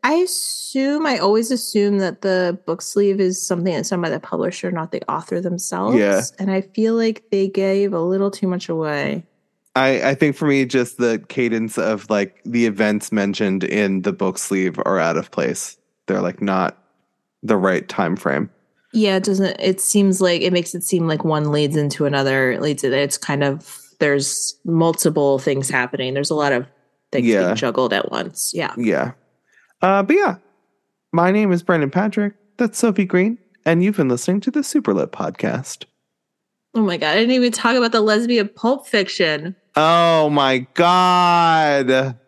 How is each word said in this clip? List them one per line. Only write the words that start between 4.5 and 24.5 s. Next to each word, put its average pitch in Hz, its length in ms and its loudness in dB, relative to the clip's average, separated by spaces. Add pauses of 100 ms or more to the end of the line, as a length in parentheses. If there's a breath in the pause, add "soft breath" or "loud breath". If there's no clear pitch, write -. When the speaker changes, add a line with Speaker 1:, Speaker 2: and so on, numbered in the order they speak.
Speaker 1:
not 165 200 -6
the - 100 -6 (100)
author 165 300 -6
themselves. 185 560 -2
Speaker 2:
Yeah. 101 240 2 (180)
Speaker 1:
And 190 120 -2
I 190 100 0
feel 220 320 -2
like 226 380 -2
they 196 180 0
gave 190 420 0
a 175 80 -2
little 190 320 0
too 196 160 -4
much 180 220 -4
away. 151 560 -4 (500)
Speaker 2:
I, 131 360 2
I 139 40 0
think 143 220 2
for 160 100 0
me, 139 180 4
just 123 340 -2
the 113 280 0
cadence 113 500 -2
of, 107 320 -2
like, 101 360 0
the 120 200 0
events 107 460 0
mentioned 101 540 0
in 95 380 0
the 98 100 -2
book 92 240 -2
sleeve 92 480 -2
are 95 140 2
out 80 180 0
of - 140 -6
place. - 440 -4 (300)
They're, 98 160 -2
like, 92 200 -4
not 95 360 -2 (680)
the 110 140 2
right 92 320 0
time 90 260 -2
frame. 73 340 -2 (440)
Speaker 1:
Yeah, 202 240 2
it 185 60 -2
doesn't, 190 360 0
it 190 220 0
seems 196 400 2
like, 175 200 2
it 180 120 0
makes 175 220 -2
it 170 80 -8
seem 170 240 0
like 156 180 -2
one 151 260 0
leads 147 240 0
into 147 300 0
another, 135 560 0
leads 147 220 -2
it. 131 100 0
It's 139 240 -2
kind 143 260 -2
of, 143 380 -6 (180)
there's 143 640 -2